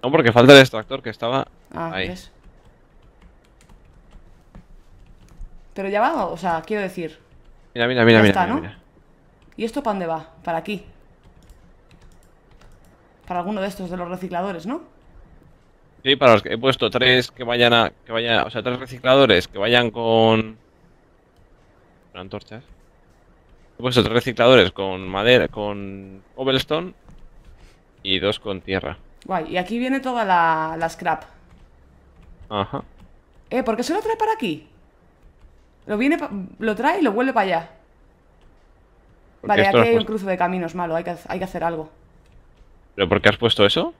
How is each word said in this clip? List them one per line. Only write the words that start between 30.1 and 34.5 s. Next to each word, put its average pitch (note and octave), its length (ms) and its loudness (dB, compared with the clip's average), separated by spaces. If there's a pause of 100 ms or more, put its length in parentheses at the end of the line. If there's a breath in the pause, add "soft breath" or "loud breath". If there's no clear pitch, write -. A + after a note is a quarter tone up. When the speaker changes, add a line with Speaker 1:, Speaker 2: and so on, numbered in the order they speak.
Speaker 2:
la, E3 540 0
la E3 120 -4
scrap. D#3+ 340 -6 (1300)
Speaker 1:
Ajá. G#2 320 -6 (680)
Speaker 2:
Eh, B3+ 120 -4
¿por A3+ 140 -4
qué A#3+ 60 -6
se D4 120 -4
lo G#4 60 -2
trae A4 160 -6
para A4 180 -4
aquí? F3 340 -8 (1160)